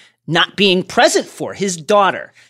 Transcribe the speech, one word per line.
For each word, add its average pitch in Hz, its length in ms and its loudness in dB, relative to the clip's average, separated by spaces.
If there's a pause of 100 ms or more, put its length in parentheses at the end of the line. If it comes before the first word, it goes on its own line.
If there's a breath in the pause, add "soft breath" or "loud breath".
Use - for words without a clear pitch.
(280 loud breath)
not 170 280 0
being 185 280 2
present 285 420 0
for, 110 260 -10
his 185 240 -6
daughter. 170 560 0 (180 soft breath)